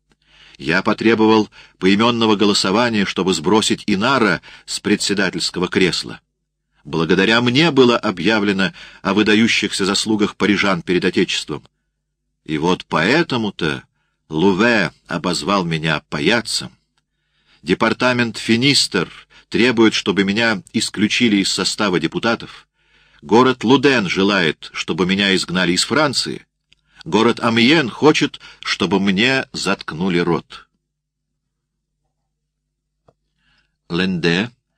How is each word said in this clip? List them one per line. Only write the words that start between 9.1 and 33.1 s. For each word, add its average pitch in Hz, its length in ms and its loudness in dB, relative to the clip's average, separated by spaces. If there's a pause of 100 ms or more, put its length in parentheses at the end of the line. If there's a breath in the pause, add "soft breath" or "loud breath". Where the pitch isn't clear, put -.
выдающихся 107 720 0
заслугах 101 500 -2
парижан 98 460 0
перед 90 240 -2
Отечеством. 87 580 -4 (800)
И 78 140 -4
вот 87 320 0
поэтому-то 104 920 -2 (440)
Луве 95 640 2 (160)
обозвал 87 560 -2
меня 80 460 -4
паяцем. 82 640 -4 (880)
Департамент 117 760 0
Финистер 113 720 0 (380 soft breath)
требует, 113 460 2
чтобы 98 320 -2
меня 104 360 -2 (120)
исключили 107 640 0
из 95 160 -2
состава 95 480 -2
депутатов. - 680 -6 (540 soft breath)
Город 123 420 2
Луден 127 460 2
желает, 92 640 0
чтобы 90 320 -4
меня 95 320 0
изгнали 87 340 -2
из 90 140 -2
Франции. 120 600 -2 (600 loud breath)
Город 107 340 2
Амьен 117 500 2
хочет, 143 520 0 (180 loud breath)
чтобы 95 400 -2
мне 110 540 0
заткнули 87 680 -4
рот. 85 480 -4 (3250)